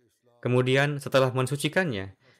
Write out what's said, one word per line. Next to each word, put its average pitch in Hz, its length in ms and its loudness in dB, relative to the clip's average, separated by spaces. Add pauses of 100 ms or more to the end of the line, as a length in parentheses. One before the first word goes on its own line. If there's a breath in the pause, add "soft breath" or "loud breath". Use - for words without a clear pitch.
(400)
Kemudian, 131 560 2
setelah 131 400 2
mensucikannya, 131 800 -2 (240 soft breath)